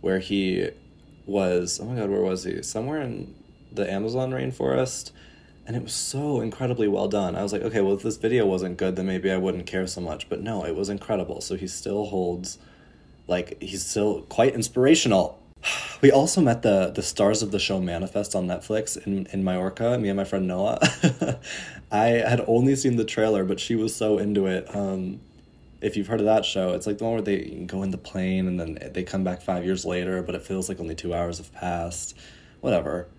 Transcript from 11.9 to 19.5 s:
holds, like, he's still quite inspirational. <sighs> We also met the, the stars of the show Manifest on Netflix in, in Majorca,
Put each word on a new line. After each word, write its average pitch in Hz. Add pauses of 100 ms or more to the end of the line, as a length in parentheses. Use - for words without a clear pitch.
holds, 92 (680)
like, 90
he's 95
still 104
quite -
inspirational. 120 (240)
<sighs> - (340)
We 139
also 139
met 120
the, 98
the -
stars 107
of 98
the 98
show 95
Manifest 92
on 90
Netflix 107 (100)
in, 98
in 98
Majorca, 95